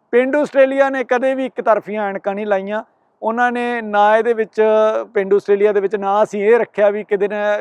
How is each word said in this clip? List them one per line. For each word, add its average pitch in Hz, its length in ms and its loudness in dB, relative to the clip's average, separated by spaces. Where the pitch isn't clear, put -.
ਪੇਂਡੂ 262 300 2
ਆਸਟ੍ਰੇਲੀਆ 269 480 2
ਨੇ 269 140 -6
ਕਦੇ 254 320 0
ਵੀ 262 100 -4
ਇੱਕ 240 160 -10
ਤਰਫੀਆਂ 208 480 -2
ਐਨਕਾਂ 196 260 -6
ਨਹੀਂ 208 100 -8
ਲਾਈਆਂ। 208 380 -4
ਉਹਨਾਂ 240 300 -2
ਨੇ 240 300 -4
ਨਾ 208 360 2
ਇਹਦੇ 226 160 0
ਵਿੱਚ, 220 280 -2
ਪੇਂਡੂ 196 220 0
ਆਸਟ੍ਰੇਲੀਆ 202 360 2
ਦੇ 202 80 2
ਵਿੱਚ 196 160 -4
ਨਾ 196 280 0
ਅਸੀਂ 208 200 -4
ਇਹ 226 160 4
ਰੱਖਿਆ 208 300 2
ਵੀ 208 140 -6
ਕਿਤੇ 202 240 -2
ਨਾ 208 340 -2